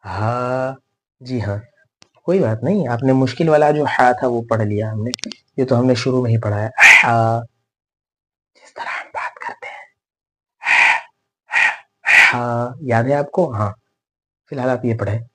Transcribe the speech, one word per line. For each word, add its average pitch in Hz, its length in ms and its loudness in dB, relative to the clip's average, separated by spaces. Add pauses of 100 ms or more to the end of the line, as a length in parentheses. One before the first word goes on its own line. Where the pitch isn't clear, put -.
हा, 123 680 -4 (480)
जी 127 180 -6
हाँ, 101 200 -4 (640)
कोई 185 160 2
बात 113 240 0
नहीं, 170 240 0
आपने 120 240 0
मुश्किल 131 360 2
वाला 151 220 6
जो 147 140 2
हा 127 280 2
था 123 140 -2
वो 120 160 -2
पढ़ 113 200 -2
लिया 107 280 -2
हमने, 110 200 -6 (480)
ये 135 60 2
तो 123 120 0
हमने 127 200 4
शुरू 127 260 0
में 120 80 0
ही 113 80 2
पढ़ा 107 180 -2
है। 107 140 -4 (100)
हा, 117 600 4 (1160)
जिस - 180 -20
तरह 932 160 -10
हम - 180 -10
बात - 300 -10
करते - 280 -14
हैं। - 180 -18 (2250)
हा, 120 760 2
याद 117 240 2
है 139 80 0
आपको? 143 380 0
हाँ। 107 220 -2 (760)
फिलहाल 131 220 -4
आप 123 140 -2
ये 117 100 0
पढ़ें। 107 260 -4 (140)